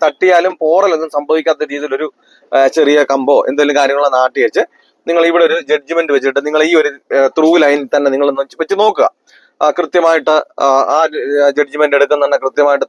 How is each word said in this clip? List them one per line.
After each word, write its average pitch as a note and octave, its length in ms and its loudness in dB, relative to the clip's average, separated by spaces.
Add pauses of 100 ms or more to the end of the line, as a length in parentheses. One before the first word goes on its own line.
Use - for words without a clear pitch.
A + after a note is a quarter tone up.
തട്ടിയാലും F3 560 0
പോറലൊന്നും D#3+ 480 0
സംഭവിക്കാത്ത D3+ 640 -2
രീതിയിലൊരു, C#3+ 420 -6 (400)
ആ, C3+ 140 4
ചെറിയ D3 440 2
കമ്പോ C3+ 360 0
എന്തെങ്കിലും C#3+ 340 0
കാര്യങ്ങളോ C#3+ 280 0
നാട്ടി B2+ 340 0
വെച്ച് A#2 160 -2 (480)
നിങ്ങൾ E3+ 180 0
ഇവിടെ E3+ 200 2
ഒരു D#3+ 140 -2 (100)
ജഡ്ജ്മെന്റ് D3+ 440 -2
വെച്ചിട്ട് C3+ 320 -2
നിങ്ങൾ D#3 180 0
ഈ E3+ 120 2
ഒരു, D#3 140 2 (260)
ആ, C3+ 120 2
ത്രൂ D#3+ 300 2
ലൈൻ C#3+ 380 0
തന്നെ C#3+ 160 0
നിങ്ങൾ C#3+ 180 0
ഒന്ന് C3+ 120 -4 (180)
വെച്ച് F3+ 200 -4
നോക്കുക. F3 320 0 (500)
ആ, D3+ 80 2
കൃത്യമായിട്ട്, D#3+ 640 0 (280)
ആ, - 20 2
ആ C#3 420 0 (500)
ജഡ്ജ്മെന്റ് C#3+ 380 0
എടുക്കുന്ന C#3+ 300 2
തന്നെ C#3+ 120 0
കൃത്യമായിട്ട് C3+ 500 0